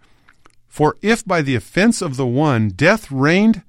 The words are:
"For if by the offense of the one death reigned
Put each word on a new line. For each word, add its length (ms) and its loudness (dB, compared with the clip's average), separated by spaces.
"For 340 0
if 240 0
by 160 -2
the 140 -2
offense 460 0
of 140 -8
the 100 -2
one 440 0
death 420 -2
reigned 580 2